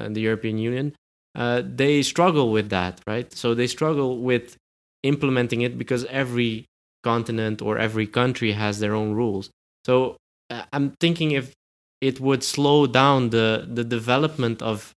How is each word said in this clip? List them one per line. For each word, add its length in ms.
in 60
the 80
European 360
Union, 360
uh, 260
they 200
struggle 500
with 180
that, 360
right? 280
So 200
they 140
struggle 520
with 360
implementing 580
it 160
because 280
every 600
continent 580
or 160
every 300
country 460
has 260
their 160
own 180
rules. 360
So, 320
uh, 220
I'm 300
thinking 300
if 220
it 220
would 220
slow 440
down 440
the, 380
the 140
development 800
of 360